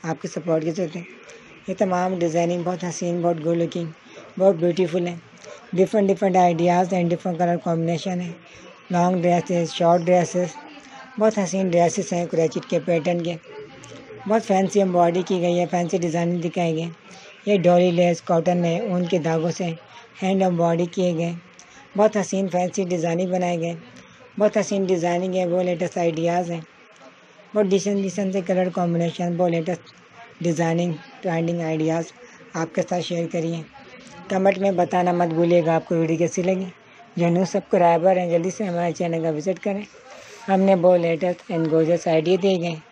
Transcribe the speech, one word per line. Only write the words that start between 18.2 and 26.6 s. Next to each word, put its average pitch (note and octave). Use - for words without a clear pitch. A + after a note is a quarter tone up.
cotton F3
है, E3+
ऊन F3+
के F3
धागों E3
से F3
hand F#3+
embroidery E3+
किए F3+
गए, E3+
बहुत G#3+
हसीन G3
fancy F3+
डिज़ाइनिंग F3
बनाए F3+
गए, E3+
बहुत G#3
हसीन G3
designing F3
है, F#3
वो F3+
latest F3+
ideas E3+
हैं, E3